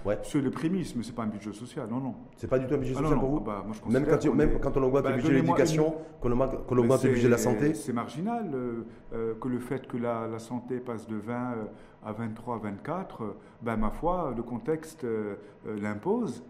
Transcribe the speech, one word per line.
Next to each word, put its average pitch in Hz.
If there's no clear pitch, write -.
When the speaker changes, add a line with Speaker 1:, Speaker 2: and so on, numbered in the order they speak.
Speaker 1:
ouais. 104
Speaker 2:
c'est -
le 127
primisme, 160
c'est 117
pas 117
un 110
budget 104
social, 123
non, 123
non. 131
Speaker 1:
C'est -
pas 131
du 127
tout 147
un 135
budget 127
Speaker 2:
Ah, 139
non, 156
Speaker 1:
social 131
Speaker 2:
non, 104
Speaker 1:
pour 147
vous ? -
Speaker 2:
bah, 101
moi, 107
je 107
Speaker 1:
Même 131
Speaker 2:
considère 147
Speaker 1:
quand -
il, 151
Speaker 2:
qu'on 123
Speaker 1:
même 151
Speaker 2:
est -
Speaker 1:
quand 139
on 135
augmente 131
Speaker 2:
bah, 135
Speaker 1:
le 139
budget 139
de 139
Speaker 2:
donnez-moi 135
Speaker 1:
l'éducation, 156
Speaker 2:
une -
Speaker 1:
qu'on -
augmente, 127
qu'on 123
Speaker 2:
Mais 123
Speaker 1:
augmente 127
le 127
budget 120
de 120
la 117
Speaker 2:
c'est, 110
Speaker 1:
santé ? 127
Speaker 2:
c'est 135
marginal, 170
euh, 120
euh, 113
que 135
le 123
fait 131
que 131
la, 117
la 113
santé 123
passe 120
de 110
vingt, 120
euh, 110
à 107
vingt-trois, 113
vingt-quatre, 120
euh, 104
ben, 117
ma 107
foi, 160
le 117
contexte, 123
euh, 107
euh, 107
l'impose. 131